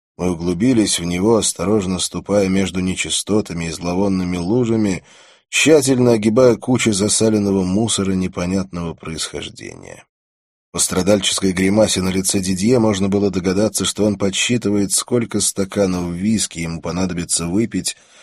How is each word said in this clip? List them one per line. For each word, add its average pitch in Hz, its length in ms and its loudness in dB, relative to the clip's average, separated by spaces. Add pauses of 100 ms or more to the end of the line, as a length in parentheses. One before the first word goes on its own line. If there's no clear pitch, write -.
(180)
Мы 90 140 0
углубились 90 680 0
в 85 60 -6
него, 92 320 2
осторожно 95 640 0
ступая 98 500 0
между 95 320 0
нечистотами 92 840 -2
и 82 60 -4
зловонными 90 680 -2
лужами, 107 680 0 (460)
тщательно 127 640 4
огибая 113 420 4
кучи 120 340 0
засаленного 101 760 2
мусора 98 480 0
непонятного 92 840 -4
происхождения. 50 1120 -12 (640)
По 87 80 -6
страдальческой 92 720 2
гримасе 95 480 2
на 92 80 -2
лице 95 300 -2
Дидье 98 400 2
можно 101 300 0
было 101 220 2
догадаться, 95 540 0
что 101 200 -2
он 101 120 0
подсчитывает, 101 720 -2
сколько 117 480 -2
стаканов 95 720 -2
виски 92 480 -2
ему 82 220 -6
понадобится 87 680 -4
выпить, 95 480 -2 (280)